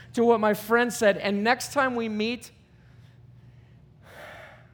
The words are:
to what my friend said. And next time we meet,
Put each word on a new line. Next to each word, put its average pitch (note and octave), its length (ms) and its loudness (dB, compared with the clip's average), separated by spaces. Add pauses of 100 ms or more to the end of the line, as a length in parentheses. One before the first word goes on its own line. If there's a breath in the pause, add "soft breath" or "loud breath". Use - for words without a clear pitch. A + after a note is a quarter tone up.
(140)
to A#3 100 2
what A#3 160 4
my G#3+ 140 2
friend A#3 380 0
said. G3 260 2
And G3+ 260 -2
next B3 300 0
time C4 220 0
we A3+ 140 -4
meet, A3 420 -6 (2250 loud breath)